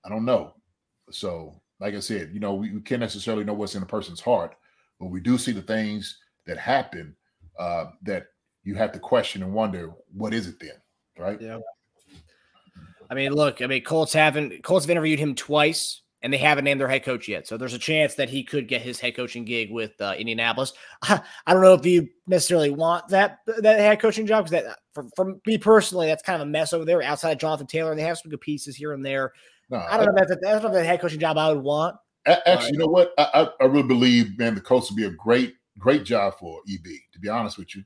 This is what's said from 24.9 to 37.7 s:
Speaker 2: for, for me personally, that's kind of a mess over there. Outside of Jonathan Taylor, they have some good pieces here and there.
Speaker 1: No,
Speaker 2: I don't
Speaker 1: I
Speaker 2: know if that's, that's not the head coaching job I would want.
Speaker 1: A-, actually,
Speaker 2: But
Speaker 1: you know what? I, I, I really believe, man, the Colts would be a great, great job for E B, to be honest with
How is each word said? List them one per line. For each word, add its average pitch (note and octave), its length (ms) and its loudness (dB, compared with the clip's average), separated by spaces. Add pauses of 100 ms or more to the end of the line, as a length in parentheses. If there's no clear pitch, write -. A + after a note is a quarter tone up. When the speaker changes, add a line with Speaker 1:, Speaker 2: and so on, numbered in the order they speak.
Speaker 2:
for, C3 220 -12
for F#3+ 300 -2
me A3 120 2
personally, G#3 500 4
that's D#3 140 0
kind E3+ 200 -4
of C#3+ 40 -6
a D3 60 -6
mess D#3 220 -2
over E3 100 -2
there. E3 180 2
Outside C#3+ 300 -2
of C#3+ 60 -2
Jonathan D3+ 300 -4
Taylor, D#3+ 280 -4
they D3+ 60 -6
have E3 160 -4
some D#3+ 120 -16
good C#3+ 120 -12
pieces C#3+ 340 -8
here D3 160 -10
and C#3 140 -8
there. C3+ 260 -4 (380)
Speaker 1:
No, B2 80 -6
Speaker 2:
I E3+ 180 -4
don't G#3 140 4
Speaker 1:
I - 20 2
Speaker 2:
know F#3+ 120 4
if D#3+ 40 2
that's, F3 140 -2
that's G#3+ 220 0
not G#3 100 -2
the F3 100 2
head E3+ 160 2
coaching D#3+ 220 -4
job D#3 160 0
I D#3 160 2
would C#3 100 -2
want. D3+ 320 -2 (300)
Speaker 1:
A-, E3+ 240 6
actually, C3 220 4
Speaker 2:
But - 20 0
Speaker 1:
you D3 60 -2
know D#3+ 80 2
what? F3 300 4
I, D3 60 6 (100)
I, D3+ 160 6 (120)
I C3 60 6
really C3+ 200 4
believe, A#2+ 500 4
man, A#2 180 0
the G2 60 -8
Colts B2 300 2
would G#2 60 -6
be G#2+ 80 -2
a F#2+ 60 -4
great, A#2+ 440 0 (220)
great B2 260 2
job G2+ 340 0
for E2 300 -14
E F#2+ 160 -10
B, E2 160 -16 (140)
to E2+ 60 -20
be G2+ 100 -8
honest A2 280 -4
with F#2 180 -16